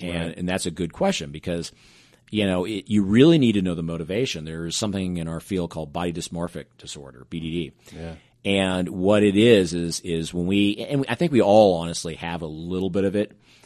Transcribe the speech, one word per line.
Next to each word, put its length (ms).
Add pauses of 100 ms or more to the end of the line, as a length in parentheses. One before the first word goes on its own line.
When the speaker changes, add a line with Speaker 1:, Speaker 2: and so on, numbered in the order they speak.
Speaker 1:
And, 280
Speaker 2:
Right. 100
Speaker 1:
and 100
that's 160
a 60
good 240
question 360
because, 420 (580)
you 160
know, 180
it, 240
you 140
really 340
need 160
to 100
know 120
the 80
motivation. 640
There 200
is 100
something 420
in 100
our 120
field 300
called 220
body 220
dysmorphic 520 (120)
disorder, 500
B 120
D 100 (400)
D. 80
Speaker 2:
Yeah. 160 (320)
Speaker 1:
And 420
what 340
it 140
is, 380
is, 260
is 320
when 140
we, 300 (120)
and 200
I 60
think 180
we 100
all 320
honestly 400
have 260
a 60
little 440
bit 140
of 100
it. 180 (340)